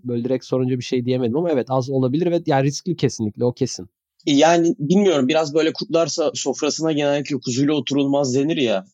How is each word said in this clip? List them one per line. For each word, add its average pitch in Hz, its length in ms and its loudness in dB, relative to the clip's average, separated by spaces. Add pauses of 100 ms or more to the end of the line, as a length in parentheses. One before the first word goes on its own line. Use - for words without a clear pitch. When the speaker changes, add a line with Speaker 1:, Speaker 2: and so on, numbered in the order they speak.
Speaker 1:
böyle 120 200 -4
direkt 127 220 -2
sorunca 127 320 0
bir 120 60 -6
şey 127 220 -2
diyemedim 127 320 0
ama 175 140 0
evet, 123 180 0
az 131 200 0
olabilir 135 420 0
ve 170 140 0
yani 143 180 2
riskli 147 320 -2
kesinlikle, 117 500 -2
o 123 80 0
kesin. - 360 -6 (360)
Speaker 2:
Yani 165 540 4
bilmiyorum, 170 480 2
biraz 156 260 0
böyle 156 200 2
kurtlar 160 340 0
sa-, 147 260 -2
sofrasına 147 580 -2
genellikle 143 480 0
kuzuyla 139 340 0
oturulmaz 139 640 0
denir 151 220 0
ya. 110 360 0